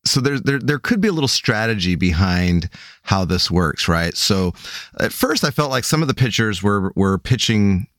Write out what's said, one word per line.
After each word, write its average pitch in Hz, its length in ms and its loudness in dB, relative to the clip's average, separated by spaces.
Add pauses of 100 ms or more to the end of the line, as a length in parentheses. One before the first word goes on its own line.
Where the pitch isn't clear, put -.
so - 120 0
there, 135 220 0
there, 139 180 0
there 143 200 0
could 214 240 -2
be 220 60 2
a 196 40 0
little 151 160 0
strategy 107 640 0
behind 90 760 2 (320)
how 95 240 0
this 87 240 -2
works, 85 360 0
right? 85 300 0
So 92 380 0 (440)
at - 140 0
first, 269 320 0
I 147 60 0
felt 147 200 -2
like 123 140 0
some 156 160 0
of 156 80 0
the 120 60 0
pitchers 107 480 0
were, 101 340 0
were 95 220 2
pitching 101 680 2 (120)